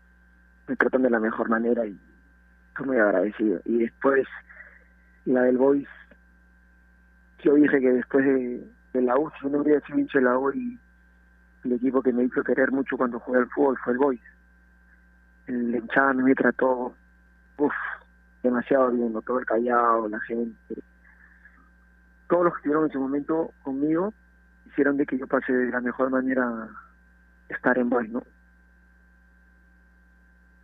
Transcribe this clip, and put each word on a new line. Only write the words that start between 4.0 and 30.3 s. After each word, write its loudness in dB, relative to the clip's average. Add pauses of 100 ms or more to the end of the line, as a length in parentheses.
la 2
del 4
Boys, 2 (1600)
yo 6
dije 6
que 4
después 2
de, 0 (280)
de 2
la 2
U, -2
si -16
yo -4
no 0
hubiera 4
sido -4
hincha 0
de 6
la 4
U, 0
el, -6 (840)
el -2
equipo 0
que 2
me 0
hizo -2
querer 0
mucho -4
cuando -2
jugué 0
al -2
fútbol 0
fue -2
el -2
Boys. 0 (1200)
La -2
hinchada 2
a 0
mí 0
me 6
trató, 0 (600)
uf, 0 (680)
demasiado 2
bien, -2
¿no? -6
Todo -4
el -6
Callao, 0
la -8
gente. -8 (1500)
Todos 2
los 2
que -12
estuvieron 0
en -4
su -6
momento -4 (120)
conmigo -2 (520)
hicieron 0
de 0
que -4
yo -8
pase -2
de 0
la -4
mejor -2
manera -2 (840)
estar 0
en 0
Boys, 0
¿no? -8 (2500)